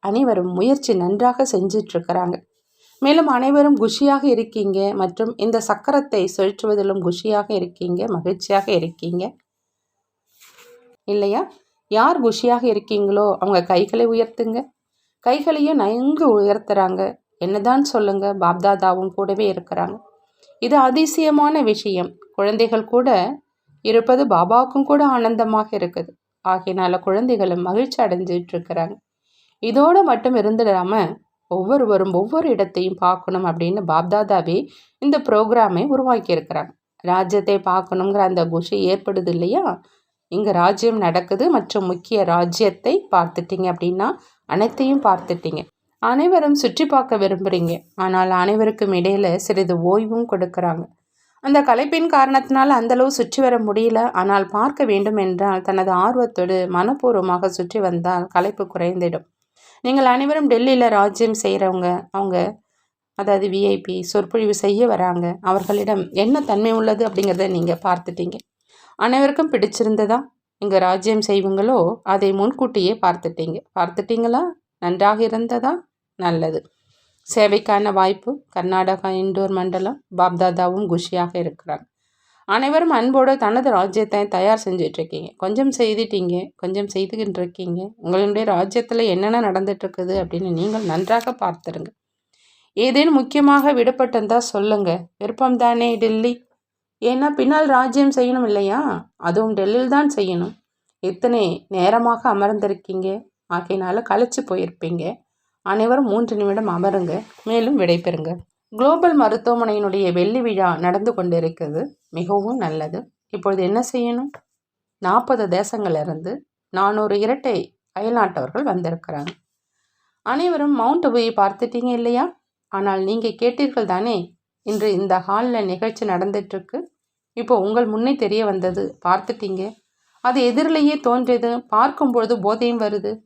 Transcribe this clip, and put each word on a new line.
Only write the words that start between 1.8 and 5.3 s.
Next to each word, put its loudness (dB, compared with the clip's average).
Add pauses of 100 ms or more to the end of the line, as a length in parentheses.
இருக்கிறாங்க. -2 (640)
மேலும் 4
அனைவரும் 4
குஷியாக 2
இருக்கீங்க 0 (160)
மற்றும் -2